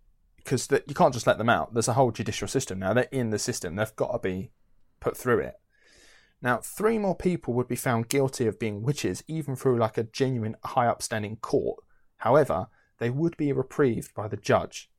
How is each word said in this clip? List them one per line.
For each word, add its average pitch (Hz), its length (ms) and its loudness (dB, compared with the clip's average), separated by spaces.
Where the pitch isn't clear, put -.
Because - 300 -4
the, - 200 2
you 139 80 -8
can't 151 200 4
just 117 120 -2
let 123 120 4
them 110 100 0
out. 87 240 2
There's 117 160 0
a 117 60 2
whole 127 160 4
judicial 104 380 -4
system 101 300 -2
now. 95 140 0
They're 123 180 2
in 123 200 -2
the 104 80 0
system. 95 380 -4
They've 107 200 -4
got - 160 -2
to 120 60 -2
be 95 320 -4
put - 160 -2
through 120 240 2
it. 65 140 -6
Now, 123 160 2
three 220 400 0
more 190 180 0
people 170 380 0
would 123 140 2
be 123 80 -2
found 117 340 0
guilty 135 360 2
of 104 120 0
being 107 240 -4
witches, 120 440 -2
even 151 300 -6
through, 123 220 2
like, 113 180 2
a 120 80 0
genuine 117 580 -2
high 120 240 0
upstanding 107 500 -2
court. - 460 -2
However, 117 480 4
they 117 100 -2
would 160 300 -2
be 143 160 0
reprieved 131 600 0
by 107 140 -6
the 107 80 -6
judge. - 640 0